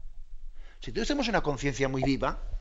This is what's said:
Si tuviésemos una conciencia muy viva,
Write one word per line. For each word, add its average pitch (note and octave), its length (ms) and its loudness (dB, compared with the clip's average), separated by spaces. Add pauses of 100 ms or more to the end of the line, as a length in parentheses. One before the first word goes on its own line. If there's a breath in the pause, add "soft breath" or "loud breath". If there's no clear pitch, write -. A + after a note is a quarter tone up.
(800 soft breath)
Si - 120 -6
tuviésemos A#3 360 2
una G3 160 4
conciencia C#3 440 2
muy C3 140 0
viva, C3+ 380 2 (220)